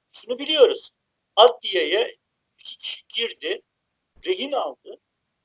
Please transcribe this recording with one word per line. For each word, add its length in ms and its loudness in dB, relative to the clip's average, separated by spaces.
şunu 280 -10
biliyoruz. 520 2
Adliyeye 800 2
iki 180 -18
kişi 300 -12
girdi, 540 -8
rehin 260 -4
aldı. 460 -8